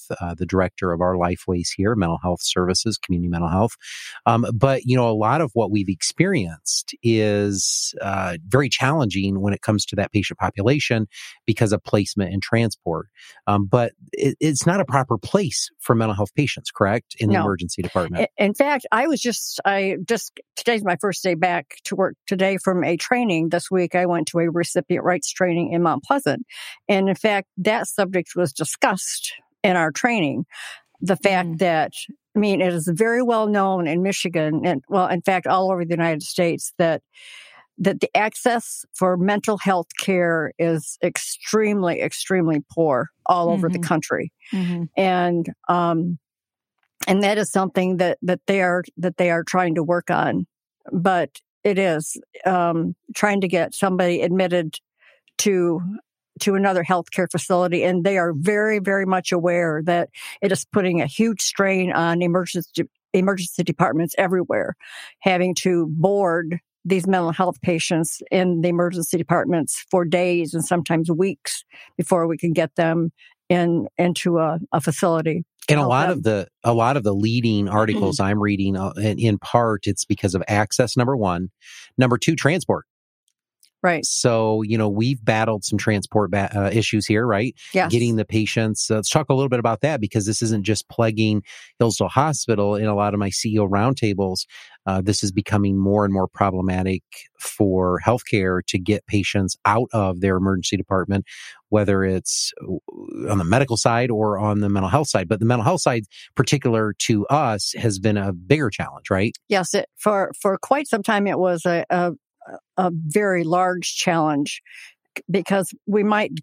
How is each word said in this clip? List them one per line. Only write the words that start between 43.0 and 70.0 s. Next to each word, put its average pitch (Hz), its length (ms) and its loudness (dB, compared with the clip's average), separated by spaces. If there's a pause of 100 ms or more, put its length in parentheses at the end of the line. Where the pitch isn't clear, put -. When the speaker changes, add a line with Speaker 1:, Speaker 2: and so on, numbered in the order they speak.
Speaker 2:
all 175 240 2
over 170 220 0
the 180 80 -4
Speaker 3:
Mm-hmm. 170 100 -6
Speaker 2:
country. 156 440 -2 (200)
Speaker 3:
Mm-hmm. 175 320 -2 (140)
Speaker 2:
And, 175 480 0 (220)
um, 175 500 0 (880)
and 196 160 4
that 208 160 2
is 208 120 -2
something 185 460 0
that, 180 240 2
that 180 260 -2
they 196 140 2
are, 180 240 2 (140)
that 175 180 -2
they 175 140 2
are 170 120 0
trying 175 340 0
to 170 60 0
work 170 280 0
on. 170 360 0 (460)
But 180 480 0 (240)
it 202 140 2
is, 165 420 0 (240)
um, 175 500 0 (200)
trying 202 260 2
to 185 80 0
get 170 260 -2
somebody 185 460 0
admitted 175 560 0 (600)
to, 175 420 2 (580)
to 202 160 0
another 190 300 2
healthcare 180 460 0
facility. 175 520 0
And 175 220 2
they 196 140 2
are 170 160 0
very, 208 440 0
very 196 280 0
much 185 260 0
aware 170 540 0
that 170 240 0 (320)
it 196 100 2
is - 180 -2
putting 180 300 2
a 127 60 0
huge 220 340 0
strain 190 520 0
on 170 280 2
emergency, 175 640 -2 (320)
emergency 185 480 0
departments 170 560 0
everywhere, 180 560 0 (460)
having 185 360 2
to 175 300 2
board 170 720 0 (260)
these 180 220 0
mental 180 260 2
health 185 300 0
patients 165 580 0 (100)
in 180 300 2
the 170 80 2
emergency 175 480 0
departments 165 760 0
for 180 140 2